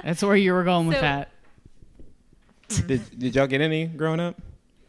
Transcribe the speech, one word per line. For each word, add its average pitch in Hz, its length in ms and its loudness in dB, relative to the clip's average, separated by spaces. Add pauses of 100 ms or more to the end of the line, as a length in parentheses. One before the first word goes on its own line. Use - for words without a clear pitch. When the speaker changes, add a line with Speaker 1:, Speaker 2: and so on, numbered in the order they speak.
Speaker 1:
That's 165 200 -4
where 202 140 4
you 190 160 4
were 180 100 2
going 170 240 2
with 165 100 0
Speaker 2:
So - 40 -2
Speaker 1:
that. 143 280 0 (1400)
Speaker 2:
Hmm. - 160 -2
Speaker 3:
Did, 120 320 -2
did 123 160 -2
y'all 135 120 4
get 135 140 0
any 160 260 0
growing 160 320 -2
up? 175 180 -6 (520)